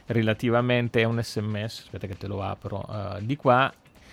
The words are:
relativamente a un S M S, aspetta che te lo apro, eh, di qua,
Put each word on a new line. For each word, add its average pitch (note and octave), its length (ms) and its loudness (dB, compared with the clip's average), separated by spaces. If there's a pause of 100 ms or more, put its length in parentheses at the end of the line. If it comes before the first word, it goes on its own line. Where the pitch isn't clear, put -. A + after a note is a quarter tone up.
relativamente A#2 1000 2
a A2+ 60 2
un A#2 140 0
S - 140 -10
M G#2+ 280 -2
S, - 160 -10
aspetta - 260 -12
che G2 120 -10
te - 80 -10
lo G2 160 -6
apro, G2 480 -8
eh, G2 340 -8
di C3 120 -2
qua, C3 360 4 (400)